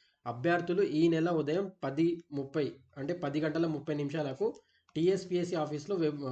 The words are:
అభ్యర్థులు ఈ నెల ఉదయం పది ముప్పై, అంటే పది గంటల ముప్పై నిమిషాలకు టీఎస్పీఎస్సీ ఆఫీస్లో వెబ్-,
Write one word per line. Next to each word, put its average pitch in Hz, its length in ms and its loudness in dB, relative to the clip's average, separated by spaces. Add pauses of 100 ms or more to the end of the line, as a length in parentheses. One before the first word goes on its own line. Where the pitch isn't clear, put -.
(260)
అభ్యర్థులు 170 560 0 (100)
ఈ 151 160 4
నెల 165 220 4
ఉదయం 160 360 0 (120)
పది 143 280 0 (260)
ముప్పై, 143 320 -2 (320)
అంటే 143 180 -4
పది 151 260 -2
గంటల 160 260 0
ముప్పై 151 280 -2
నిమిషాలకు 147 520 -2 (500)
టీఎస్పీఎస్సీ 180 600 2
ఆఫీస్లో 151 400 -2
వెబ్-, 147 360 0